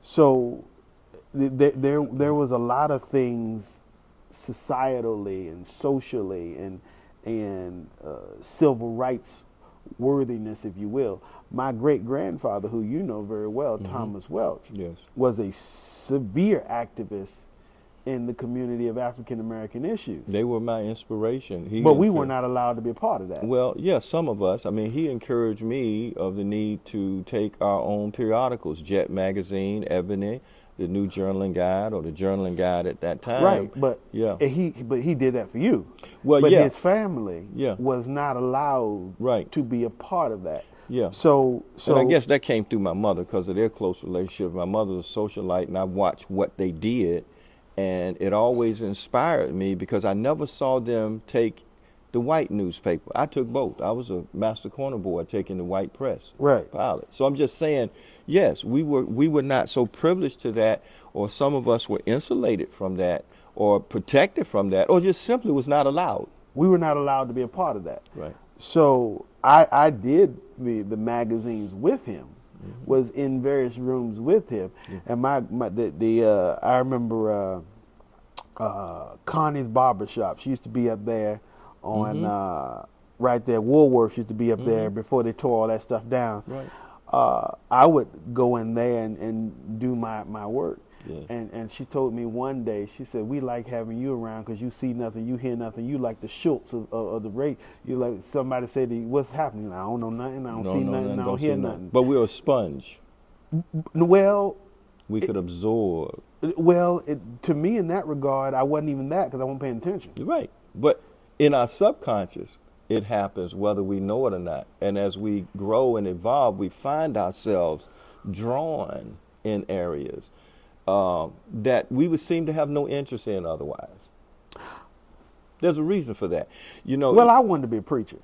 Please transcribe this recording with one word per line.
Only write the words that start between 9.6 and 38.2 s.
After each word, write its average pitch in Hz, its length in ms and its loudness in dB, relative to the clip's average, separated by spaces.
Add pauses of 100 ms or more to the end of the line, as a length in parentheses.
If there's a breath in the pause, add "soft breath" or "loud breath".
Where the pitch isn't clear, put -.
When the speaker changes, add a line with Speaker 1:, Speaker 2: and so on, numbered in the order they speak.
Speaker 1:
worthiness, 120 680 -2
if 95 120 -8
you 104 120 -6
will. 110 320 -2 (300 loud breath)
My 131 200 -4
great-grandfather, 123 960 -2
who 113 140 -4
you 123 200 -4
know 113 200 -6
very 107 260 -6
well, 117 300 -2
Speaker 2:
Mm-hmm. 98 140 -10
Speaker 1:
Thomas 104 380 -8
Welch, 98 440 -4
Speaker 2:
Yes. 87 240 -10 (180)
Speaker 1:
was 120 240 2
a 98 140 -2
severe 139 1160 -2
activist 104 760 -8 (600 soft breath)
in 127 200 -4
the 120 80 -6
community 120 540 -4
of 113 100 -4
African-American 120 880 -8
issues. 127 400 -6
Speaker 2:
They 101 180 0
were 120 160 0
my 113 220 -2
inspiration. 110 840 -4
He 107 160 -4
Speaker 1:
But 147 140 8
we 196 140 6
were 156 140 2
Speaker 2:
encouraged 135 60 -2
Speaker 1:
not 127 140 0
allowed 123 320 0
to 113 60 -8
be 120 100 -2
a - 20 -6
part 208 280 -2
of 92 80 -8
that. 90 140 -6
Speaker 2:
Well, 123 340 2
yeah, 165 220 2
some 165 300 -2
of 101 120 -2
us. 95 240 2
I - 40 -2
mean, 107 200 -2
he 151 200 -2
encouraged 117 520 0
me 113 540 -2
of 95 200 -2
the 101 80 -4
need 104 420 -2
to 95 380 -4
take 107 380 -2
our 101 200 2
own 104 300 -2
periodicals, 110 680 -2
Jet 90 280 0
Magazine, 95 800 -2
Ebony, 98 520 -2 (380 soft breath)
the 90 100 -4
New 98 200 0
Journaling 98 460 -2
Guide, 92 400 0
or 90 80 -2
the 80 100 -6
Journaling 95 440 -2
Guide 90 320 0
at - 140 -6
that 85 200 -4
time. 123 220 0
Speaker 1:
Right, 185 320 4
but 131 240 0 (120)
Speaker 2:
Yeah. 110 280 0
Speaker 1:
he, 147 300 0
but 120 320 -4
he 147 120 0
did 127 200 2
that 117 180 -4
for 113 80 -8
you. 147 260 2 (380 loud breath)
Speaker 2:
Well, 139 180 8
Speaker 1:
But 151 100 8
Speaker 2:
yeah. 165 120 10
Speaker 1:
his 139 140 2
family 131 760 0
Speaker 2:
Yeah. 120 240 -2
Speaker 1:
was 123 300 0
not 139 300 -2